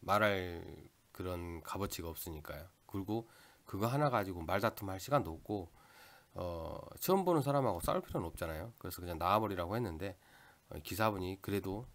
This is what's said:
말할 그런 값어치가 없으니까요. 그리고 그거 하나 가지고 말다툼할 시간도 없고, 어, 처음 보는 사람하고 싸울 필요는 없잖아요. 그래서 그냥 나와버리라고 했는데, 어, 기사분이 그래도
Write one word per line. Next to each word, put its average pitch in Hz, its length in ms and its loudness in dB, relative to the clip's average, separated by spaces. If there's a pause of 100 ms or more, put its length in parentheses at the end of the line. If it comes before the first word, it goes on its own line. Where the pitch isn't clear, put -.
말할 95 600 2 (500)
그런 87 500 -4
값어치가 95 480 -4
없으니까요. 78 580 -8 (180)
그리고 104 440 -2 (340)
그거 98 220 -2
하나 139 240 4
가지고 95 320 0
말다툼할 98 580 0
시간도 135 300 2
없고, 87 480 -6 (560)
어, 85 440 -6 (220)
처음 190 240 6
보는 170 180 6
사람하고 127 380 4
싸울 - 200 2
필요는 - 280 -4
없잖아요. 85 500 -6
그래서 92 220 -8
그냥 87 180 -4
나와버리라고 95 580 2
했는데, 95 400 -4 (520)
어, 82 140 -10
기사분이 98 580 0
그래도 101 540 -2